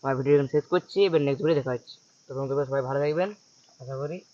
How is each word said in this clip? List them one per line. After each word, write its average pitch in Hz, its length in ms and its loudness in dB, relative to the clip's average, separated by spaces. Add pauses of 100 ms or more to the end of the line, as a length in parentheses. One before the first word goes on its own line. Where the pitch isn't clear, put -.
আমার 135 180 -2
ভিডিও 135 160 4
এখানে 139 200 2
শেষ 147 160 2
করছি, - 260 -2 (100)
এবার 165 200 4
নেক্সট 135 160 -2
ভিডিও 156 160 2
দেখা 127 160 -4
হচ্ছে। - 200 -14 (320)
তখন 135 220 -8
তো 139 40 -2 (160)
সবাই 135 180 -2
ভালো 135 160 -2
থাকবেন, 165 260 0 (520)
আশা 131 200 -12
করি। 156 160 -8 (160)